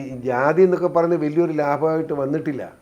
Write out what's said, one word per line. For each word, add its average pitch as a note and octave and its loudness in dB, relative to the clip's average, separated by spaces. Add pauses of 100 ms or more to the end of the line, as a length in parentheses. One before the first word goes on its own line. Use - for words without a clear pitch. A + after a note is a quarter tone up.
(280)
ജാതി C#3 2
എന്നൊക്കെ F3+ 0
പറഞ്ഞ് E3+ 2
വലിയൊരു D#3+ 0
ലാഭമായിട്ട് D#3 0
വന്നിട്ടില്ല. C#3+ -4 (180)